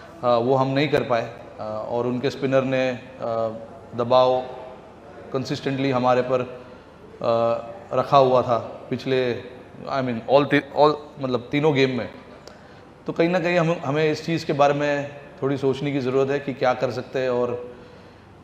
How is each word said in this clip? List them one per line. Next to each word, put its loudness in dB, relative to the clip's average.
अ, 6
वो 4
हम 2
नहीं 0
कर 2
पाए। 0
अ, -6
और -2
उनके -2
स्पिनर 2
ने, 0
अ, -6
दबाव 4
कंसिस्टेंटली -2
हमारे 2
पर, 0
अ, 0
रखा 2
हुआ 6
था 2
पिछले, 0
I 0
mean, -2
all 6
ती-, 0
all, 6
मतलब, -2
तीनों 2
गेम 4
में। -6
तो -6
कहीं 2
ना 2
कहीं 2
हम, 2
हमें 2
इस -4
चीज़ -2
के 0
बारे 4
में -4
थोड़ी 0
सोचने 0
की 0
ज़रूरत 2
है 0
कि -6
क्या 2
कर -2
सकते -6
हैं 0
और -2